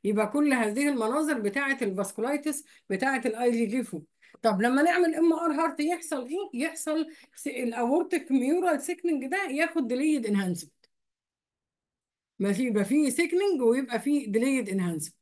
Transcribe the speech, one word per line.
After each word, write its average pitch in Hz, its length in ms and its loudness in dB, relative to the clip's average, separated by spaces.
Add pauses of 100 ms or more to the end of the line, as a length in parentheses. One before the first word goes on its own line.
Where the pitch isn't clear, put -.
يبقى 208 260 2
كل 294 220 2
هذه 240 360 2
المناظر 277 520 0
بتاعه 269 420 -2
الفاسكولايتس 233 800 -4 (260)
بتاعه 254 360 0
الاي 240 240 0
جي 233 160 0
جي 233 160 -2
فور. 156 200 -8 (400)
طب 208 200 2
لما 262 200 4
نعمل 349 320 4
ام 330 180 4
ار 320 200 0
هارت 320 280 0
يحصل 302 460 -2
ايه؟ 311 360 -6
يحصل 311 440 -2 (280)
س-، - 120 -12
الاورتيك 254 880 0
ميورال 294 500 2
سيكنينج 339 440 -2
ده 370 240 -2
ياخد 320 380 -2
ديليد 262 380 0
انهانسمنت. 196 460 -2 (1700)
ماشي، 202 240 0
يبقى 214 220 2
فيه 277 260 2
سيكنينج 349 520 0
ويبقى 240 380 2
فيه 277 320 -2
ديليد 240 360 2
انهانسمنت. 175 540 -2